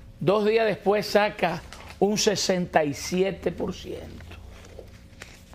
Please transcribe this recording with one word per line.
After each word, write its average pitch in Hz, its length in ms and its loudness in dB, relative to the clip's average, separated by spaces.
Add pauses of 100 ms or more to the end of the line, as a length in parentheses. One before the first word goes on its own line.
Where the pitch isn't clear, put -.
(200)
dos 202 260 4
días 220 200 4
después 202 420 2
saca 196 540 2 (360)
un 202 200 2
sesenta 180 680 2
y 143 100 0
siete 180 600 -2
por 180 200 -6
ciento. - 600 -14 (1200)